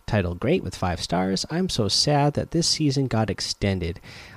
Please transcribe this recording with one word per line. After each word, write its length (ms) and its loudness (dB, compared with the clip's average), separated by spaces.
titled 320 0
Great 240 2
with 140 -8
five 260 -2
stars. 480 0
"I'm 200 0
so 180 0
sad 460 2
that 160 -2
this 180 2
season 380 2
got 240 2
extended. 680 -2